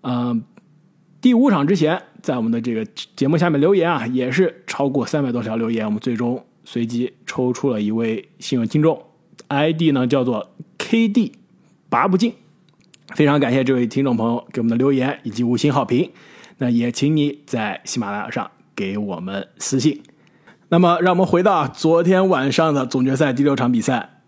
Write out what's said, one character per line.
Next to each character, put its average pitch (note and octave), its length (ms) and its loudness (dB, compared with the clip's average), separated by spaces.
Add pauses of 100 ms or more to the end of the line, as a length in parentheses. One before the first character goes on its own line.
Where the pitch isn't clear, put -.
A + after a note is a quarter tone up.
呃， A#2+ 380 -2 (800)
第 B3 140 4
五 B3+ 160 6
场 D3+ 160 4
之 F#3+ 100 4
前， D#3+ 260 2 (200)
在 C#3 160 -2
我 A#2+ 40 -2
们 A2+ 100 0
的 A#2 100 0
这 A#2+ 120 -4
个 A2 120 -2 (300)
节 C3+ 120 0
目 E3 100 2
下 F3 120 2
面 D3 100 2
留 E3+ 140 4
言 F3 180 2
啊， C3+ 160 -2
也 B2+ 240 -2
是 E3 360 0
超 C#3+ 200 -2
过 C3+ 180 -2
三 - 180 -2
百 B2+ 80 -2
多 A#2+ 100 -2
条 A2 160 -4
留 A#2 140 -2
言， A2+ 140 -2
我 G#2+ 60 -2
们 G#2+ 80 -2
最 A#2+ 160 -4
终 A#2+ 260 -4 (220)
随 A#2 220 -4
机 A#2+ 260 -4 (140)
抽 B2+ 260 -2
出 C#3 180 -2
了 A2 120 -2
一 G#2 100 -2
位 A2+ 380 -4 (100)
幸 B2+ 220 -4
运 A2 60 -2
听 D3+ 140 0
众 D#3 200 2 (460)
，I D3+ 260 0
D D#3+ 180 2
呢 B2+ 140 2
叫 B2+ 180 2
做 A#2 280 -4 (260)
K A3+ 320 0
D G#3+ 240 0 (560)
拔 C3 180 2
不 F#3+ 80 2
尽。 A3+ 180 0 (800)
非 D3+ 100 2
常 D3 140 4
感 C3 120 0
谢 C3 120 2
这 C3 100 0
位 B2 140 0
听 C3+ 160 -2
众 B2+ 120 0
朋 A2+ 140 0
友 A#2+ 240 -4
给 B2 80 -4
我 - 20 -2
们 A#2 60 0
的 A2+ 60 0
留 C3+ 180 2
言 C3 300 -2
以 A#2+ 60 -8
及 A2 140 -6
五 A#2+ 140 0
星 C#3+ 160 0
好 C#3 100 0
评， A#2+ 280 -2 (480)
那 B2 100 -2
也 A#2+ 220 0
请 D3 240 0
你 D3 300 -2
在 G#2+ 380 -6
喜 - 160 -8
马 G#2 120 -6
拉 G2+ 80 -6
雅 G#2 100 -10
上 A2+ 220 -8 (240)
给 G2 220 -6
我 G2 220 -6
们 F#2+ 280 -8 (100)
私 - 220 -2
信。 C3+ 240 -2 (680)
那 E3+ 80 2
么 E3+ 240 4
让 F3+ 120 4
我 - 20 2
们 F#3 100 4
回 F3 160 2
到 F#3+ 140 4
啊， D3 180 0
昨 E3 300 2
天 F#3 260 4
晚 C#3 220 0
上 D#3+ 220 2
的 C3+ 120 0
总 B2+ 180 -2
决 C3+ 120 0
赛 C#3 180 2
第 C3+ 100 0
六 C#3+ 120 2
场 B2+ 160 0
比 A#2+ 100 2
赛 B2 460 -4